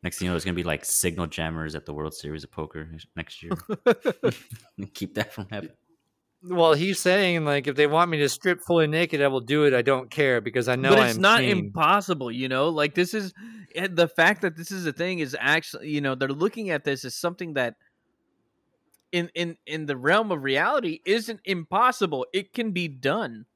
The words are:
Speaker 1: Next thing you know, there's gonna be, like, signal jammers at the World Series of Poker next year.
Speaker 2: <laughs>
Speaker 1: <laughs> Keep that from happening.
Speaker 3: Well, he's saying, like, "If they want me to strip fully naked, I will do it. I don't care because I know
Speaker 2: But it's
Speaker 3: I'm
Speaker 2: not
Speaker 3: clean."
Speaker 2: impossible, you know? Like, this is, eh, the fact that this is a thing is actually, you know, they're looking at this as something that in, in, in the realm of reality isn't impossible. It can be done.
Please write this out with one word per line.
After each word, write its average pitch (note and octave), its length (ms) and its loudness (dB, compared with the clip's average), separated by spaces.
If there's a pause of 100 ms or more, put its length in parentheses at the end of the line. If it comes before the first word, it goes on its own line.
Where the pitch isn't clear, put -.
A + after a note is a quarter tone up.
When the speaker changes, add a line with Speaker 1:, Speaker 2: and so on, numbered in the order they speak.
Speaker 1:
Next F2 160 -6
thing F2+ 80 -4
you F2+ 40 0
know, F2+ 40 0
there's D#2+ 120 -2
gonna F2+ 100 -4
be, F2 80 -4
like, D#2 200 -2
signal E2+ 440 -2
jammers D#2+ 480 -6
at D2+ 100 -12
the D2 80 -10
World D2+ 200 -8
Series D#2 300 -10
of - 80 -20
Poker D#2 380 -12 (260)
next - 260 -14
year. E2+ 100 -10 (340)
Speaker 2:
<laughs> - 520 0
Speaker 1:
<laughs> - 560 -16
Keep - 220 -10
that G#2 180 -6
from G2 160 -10
happening. G2+ 260 -12 (720)
Speaker 3:
Well, E3+ 280 6
he's F3 260 0
saying, F3+ 460 2
like, C#3+ 220 0
"If C3+ 100 -4
they D3 100 6
want E3 240 4
me D#3+ 80 0
to C#3+ 80 4
strip F3 340 0
fully E3 260 4
naked, D#3+ 340 0
I C#3+ 80 4
will C3+ 100 0
do C#3 240 2
it. C#3+ 100 6
I B2 80 4
don't B2+ 300 0
care C3 300 2
because A#2 260 -2
I B2+ 80 2
know C3 140 0
Speaker 2:
But C3+ 180 8
it's A#2 80 2
Speaker 3:
I'm F3+ 60 -2
Speaker 2:
not G#3 180 6
Speaker 3:
clean." C3 180 2
Speaker 2:
impossible, D#3+ 760 0
you B2+ 160 -4
know? C3+ 180 2
Like, D3 280 0
this F3 180 0
is, G3+ 200 -6 (420)
eh, F3+ 140 -4
the E3+ 200 4
fact F3 320 4
that E3 160 -2
this E3 140 -12
is F#3 140 -6
a D3+ 60 -2
thing F3 280 -4
is C#3 200 -4
actually, D3 500 -2
you D3 120 -2
know, C3+ 140 0
they're C3 120 -2
looking F#3+ 420 -2
at D3 140 -2
this C#3 220 -4
as B2 100 -10
something F3 380 -6
that B2 220 -2 (1400)
in, E3+ 220 -2
in, E3+ 200 -4 (100)
in D#3 200 -8
the C#3+ 100 -2
realm F#3 380 2
of D3 100 -6
reality E3 600 0
isn't G#3+ 400 -2
impossible. F#3 880 0
It F#3+ 180 -4
can A3+ 200 -4
be F3 180 -4
done. C3+ 560 -4 (100)